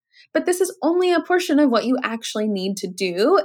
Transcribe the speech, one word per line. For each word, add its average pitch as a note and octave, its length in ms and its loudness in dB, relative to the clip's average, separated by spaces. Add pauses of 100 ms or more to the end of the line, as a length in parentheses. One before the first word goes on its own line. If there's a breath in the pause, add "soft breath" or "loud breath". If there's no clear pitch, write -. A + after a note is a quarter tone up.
(340 soft breath)
But D#4 120 -2
this F4+ 160 0
is F#4 200 -2
only F4+ 300 2
a E4+ 100 2
portion F4 380 0
of D4 100 4
what A3 160 2
you B3+ 180 0
actually A3 440 -6
need G3 300 -4
to G3 100 -6
do F#3+ 580 0